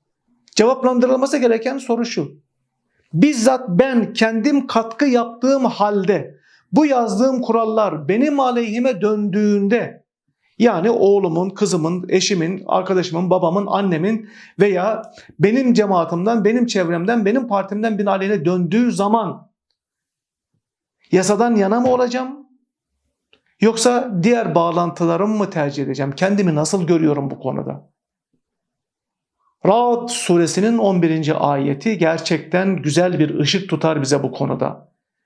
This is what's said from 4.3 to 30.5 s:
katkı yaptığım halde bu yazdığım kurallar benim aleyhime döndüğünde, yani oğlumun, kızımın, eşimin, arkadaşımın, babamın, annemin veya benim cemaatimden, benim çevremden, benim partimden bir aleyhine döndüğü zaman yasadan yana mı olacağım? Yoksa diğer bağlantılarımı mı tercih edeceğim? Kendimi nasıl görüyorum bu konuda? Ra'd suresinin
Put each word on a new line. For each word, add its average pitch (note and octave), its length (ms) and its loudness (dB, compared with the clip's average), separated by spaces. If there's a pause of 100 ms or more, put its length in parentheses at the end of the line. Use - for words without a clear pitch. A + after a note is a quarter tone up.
katkı A3+ 380 -2
yaptığım B3+ 600 0
halde G3+ 800 -2 (280)
bu D4 140 4
yazdığım B3 560 0
kurallar A3 640 -2
benim C#4 320 2
aleyhime A#3+ 600 -2
döndüğünde, G#3 1040 0 (540)
yani G#3+ 320 2
oğlumun, F#3+ 600 2
kızımın, F3+ 580 -2
eşimin, F#3 580 -2
arkadaşımın, F3+ 640 -2
babamın, F3+ 360 0
annemin G3 640 -2 (320)
veya G3 420 0 (360)
benim A3+ 360 2
cemaatimden, G3 720 0
benim A#3 220 2
çevremden, F#3 580 -2
benim A#3+ 240 0
partimden G3+ 500 -2
bir G3+ 80 -2
aleyhine G3 380 0
döndüğü F3+ 480 0
zaman G3+ 580 -2 (1600)
yasadan G#3 420 2
yana G#3 260 2
mı B3+ 80 0
olacağım? B3+ 580 -2 (1120)
Yoksa A#3+ 500 2 (120)
diğer G#3+ 320 2
bağlantılarımı E3+ 840 0
mı F#3+ 140 -2
tercih C#3+ 320 -4
edeceğim? C3+ 340 -4
Kendimi F#3+ 380 0
nasıl D#3+ 320 -2
görüyorum D3 440 0
bu - 100 -14
konuda? C3 500 -8 (1800)
Ra'd A#3+ 420 2
suresinin F#3 720 0